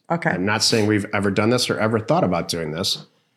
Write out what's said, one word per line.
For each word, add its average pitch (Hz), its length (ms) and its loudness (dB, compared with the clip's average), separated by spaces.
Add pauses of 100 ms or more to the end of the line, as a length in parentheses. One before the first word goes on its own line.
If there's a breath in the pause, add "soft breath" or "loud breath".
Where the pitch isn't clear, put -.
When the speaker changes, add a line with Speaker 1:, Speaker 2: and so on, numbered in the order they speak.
(100)
Speaker 1:
Okay. 165 200 -2
Speaker 2:
I'm 90 140 -2
not 107 180 0
saying 107 240 2
we've 104 280 2
ever 101 160 2
done 107 200 2
this 123 200 0
or - 100 -2
ever 110 180 2
thought 151 240 0
about 87 260 0
doing 82 220 -4
this. - 360 -4 (300)